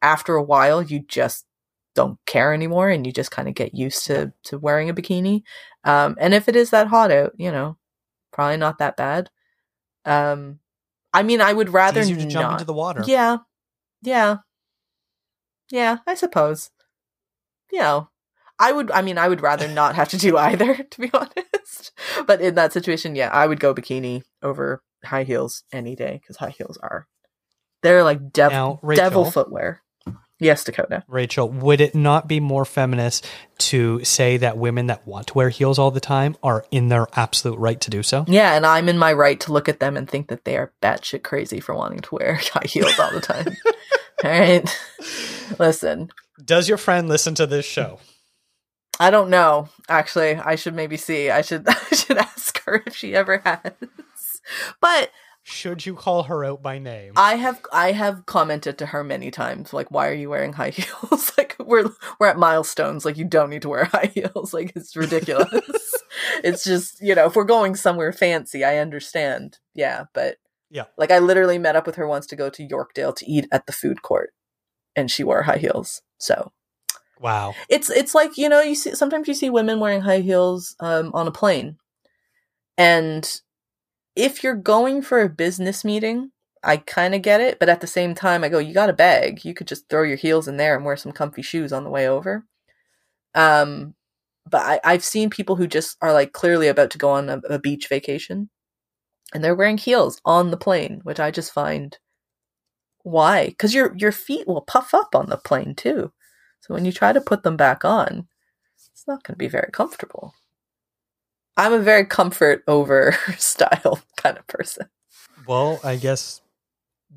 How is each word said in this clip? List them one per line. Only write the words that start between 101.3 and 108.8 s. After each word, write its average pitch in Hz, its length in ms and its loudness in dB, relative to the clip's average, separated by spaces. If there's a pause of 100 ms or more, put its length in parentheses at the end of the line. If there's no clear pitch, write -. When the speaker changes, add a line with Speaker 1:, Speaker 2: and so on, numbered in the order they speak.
Speaker 1:
just 160 200 -8
find, 147 460 -6 (1040)
why? 170 560 4
'Cause 214 160 2
your, 262 220 2
your 208 160 2
feet - 340 -8
will 175 160 -2
puff - 320 0
up 415 200 2
on - 160 2
the - 60 -4
plane - 380 -4
too. - 380 -4 (480)
So - 140 -12
when 175 100 -4
you 185 80 -2
try 202 200 2
to 269 80 2
put 202 220 -2
them 160 140 0
back 143 280 2
on, 185 440 0 (640)